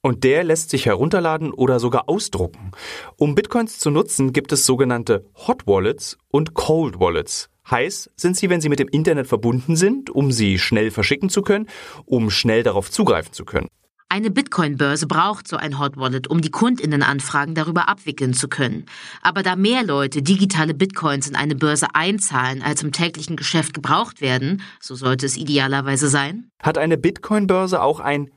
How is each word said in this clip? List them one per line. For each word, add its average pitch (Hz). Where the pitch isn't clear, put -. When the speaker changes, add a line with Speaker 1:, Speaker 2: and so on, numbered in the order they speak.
Speaker 1:
Und 127
der 147
lässt 160
sich 135
herunterladen 156
oder 127
sogar 123
ausdrucken. 95
Um 147
Bitcoins 226
zu 147
nutzen, 143
gibt 139
es 135
sogenannte 120
Hot -
Wallets 101
und 156
Cold 156
Wallets. 85
Heiß 131
sind 180
sie, 185
wenn 175
sie 151
mit 143
dem 131
Internet 151
verbunden 120
sind, 208
um 139
sie 101
schnell 110
verschicken 147
zu 196
können, 208
um 113
schnell 113
darauf 101
zugreifen 95
zu -
können. -
Speaker 2:
Eine 202
Bitcoin-Börse 147
braucht 180
so 165
ein 143
Hot 143
Wallet, 131
um 165
die 156
Kundinnenanfragen 151
darüber 165
abwickeln 143
zu 135
können. 117
Aber 180
da 180
mehr 233
Leute 139
digitale 165
Bitcoins 147
in 143
eine 147
Börse 151
einzahlen, 135
als 147
im 147
täglichen 165
Geschäft 151
gebraucht 156
werden, 135
so -
sollte 131
es 135
idealerweise 139
sein, 147
Speaker 1:
hat 151
eine 160
Bitcoin-Börse 190
auch 156
ein 143